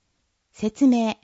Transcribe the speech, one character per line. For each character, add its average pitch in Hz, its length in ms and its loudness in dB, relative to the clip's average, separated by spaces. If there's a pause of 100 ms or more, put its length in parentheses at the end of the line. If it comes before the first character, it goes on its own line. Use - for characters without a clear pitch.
(520)
説 214 340 -4
明。 233 380 0